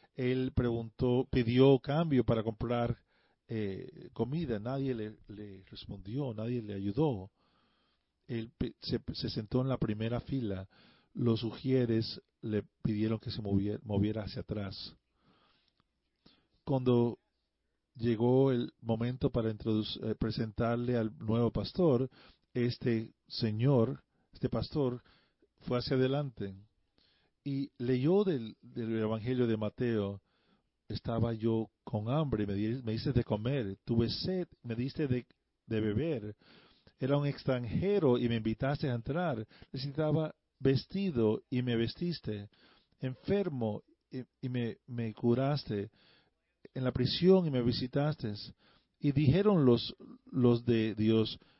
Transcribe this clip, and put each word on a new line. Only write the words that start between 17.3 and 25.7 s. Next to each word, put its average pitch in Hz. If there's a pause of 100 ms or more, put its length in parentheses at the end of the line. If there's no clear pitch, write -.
llegó 123
el 120
momento 120
para 113
introduc-, 107
eh, 110
presentarle 117
al 110
nuevo 113
pastor, 131 (440)
este 120 (140)
señor, 120 (300)
este -
pastor, 123 (600)
fue 123